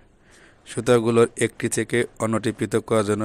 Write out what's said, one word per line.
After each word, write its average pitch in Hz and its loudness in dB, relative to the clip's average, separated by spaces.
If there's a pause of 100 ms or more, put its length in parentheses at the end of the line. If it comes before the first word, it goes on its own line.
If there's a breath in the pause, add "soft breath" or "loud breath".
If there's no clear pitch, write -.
(680 soft breath)
সুতাগুলোর 117 2 (180)
একটি - -6
থেকে 117 -2 (200)
অন্যটি 110 -2
পৃথক 107 -2
করার 110 0
জন্য 104 -2